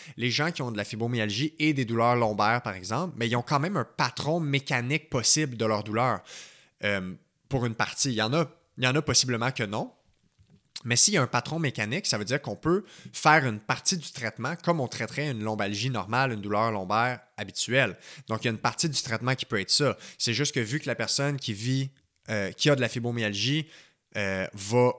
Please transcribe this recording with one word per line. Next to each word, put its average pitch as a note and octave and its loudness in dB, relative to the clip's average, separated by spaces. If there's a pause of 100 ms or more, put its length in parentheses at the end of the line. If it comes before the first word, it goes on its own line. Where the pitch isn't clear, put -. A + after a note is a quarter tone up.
(180)
les A#2+ 0
gens D3 0
qui D#3+ -6
ont A#2+ -4
de G#2+ -4
la G2+ 0
fibromyalgie A#2 -2
et D#3 4
des C3+ 2
douleurs A#2 4
lombaires, A2 4
par G2+ -6
exemple, A2 -4
mais A#2 0
ils A2+ 2
ont A#2+ 2
quand C#3+ 0
même F3+ -2
un C3+ -2
patron D3 -2
mécanique C#3 -2
possible C3+ 2
de A2+ 0
leur G#2 2
douleur. G#2+ 0 (640)
Euh, F#2+ 0 (340)
pour B2 0
une A2+ -2
partie, - -2
il A#2+ -2
y G#2+ 0
en A2 0
a, D#3+ 4 (320)
il B2+ 0
y - 4
en B2+ 4
a D3+ 2
possiblement B2 2
que B2 -4
non. A2 -4 (920)
Mais A#2+ 0
s'il - 6
y G3 6
a D3 6
un B2 2
patron D3 -2
mécanique, C3 -2
ça - 0
veut G#2 -2
dire C3 -2
qu'on G#2 -6
peut F3+ 0 (280)
faire D3+ 6
une G#2+ 0
partie - 0
du - -10
traitement A#2 -6
comme E3+ 0
on B2 0
traiterait C#3+ -4
une G#2+ -4
lombalgie G#2 -2
normale, A#2+ 0
une G2+ -6
douleur G#2 2
lombaire G#2+ 0 (180)
habituelle. G#2 0 (300)
Donc, A2+ -4
il - 0
y - 2
a A#2 0
une A2 -4
partie - 0
du C3+ -2
traitement B2 -2
qui - -6
peut G#2+ -2
être F#2+ -4
ça. C3+ 2 (200)
C'est - 0
juste C#3+ 0
que C3 0
vu A#2+ -2
que - -10
la A#2+ -2
personne C#3 -2
qui A#2 -6
vit, C3 -2 (380)
euh, G2+ -2
qui - 2
a C#3+ 6
de B2+ 0
la A2+ 0
fibromyalgie, A#2+ -2 (500)
euh, F#2+ -2
va A2+ 2